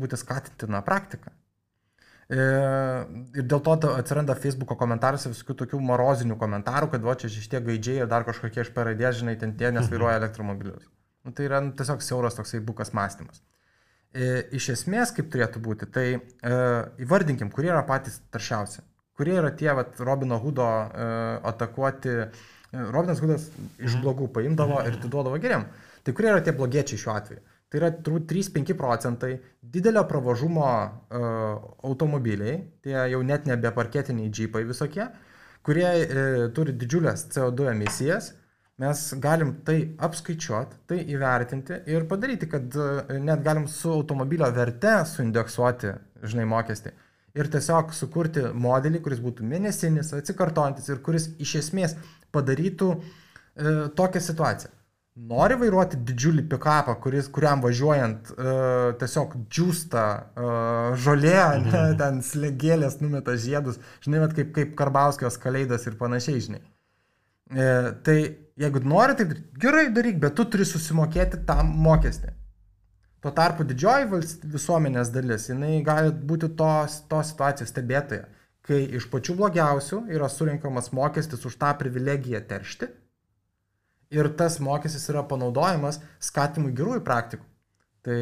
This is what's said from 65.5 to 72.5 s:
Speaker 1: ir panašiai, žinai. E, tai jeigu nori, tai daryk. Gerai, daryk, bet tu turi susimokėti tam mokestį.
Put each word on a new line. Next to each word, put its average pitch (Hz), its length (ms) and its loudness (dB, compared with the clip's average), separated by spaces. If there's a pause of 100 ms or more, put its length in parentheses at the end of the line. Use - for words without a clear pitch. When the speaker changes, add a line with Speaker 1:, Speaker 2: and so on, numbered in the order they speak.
Speaker 1:
ir 120 80 -6
panašiai, 123 460 -2
žinai. 104 200 -8 (920)
E, 131 420 2 (100)
tai 156 340 4 (200)
jeigu 139 260 0
nori, 190 320 6
tai 220 120 2
daryk. 151 180 -6 (140)
Gerai, 285 340 4
daryk, 226 260 2
bet 143 160 4
tu 233 100 4
turi 196 200 2
susimokėti 160 800 0
tam 156 200 4 (100)
mokestį. 156 560 4 (920)